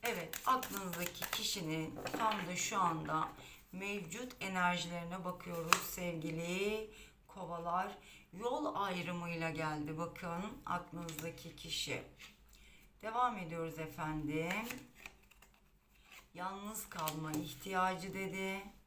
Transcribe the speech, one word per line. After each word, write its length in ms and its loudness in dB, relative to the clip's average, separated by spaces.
Evet, 440 0
aklınızdaki 840 2
kişinin 680 0
tam 280 4
da 100 0
şu 240 2
anda 480 4
mevcut 680 -4
enerjilerine 840 2
bakıyoruz 680 2
sevgili 1000 0
kovalar. 640 0
Yol 420 0
ayrımıyla 760 0
geldi 480 0
bakın 440 -2
aklınızdaki 920 -4
kişi. 460 -2
Devam 360 4
ediyoruz 400 -2
efendim. 920 0
Yalnız 540 -4
kalma 440 -2
ihtiyacı 840 2
dedi. 480 0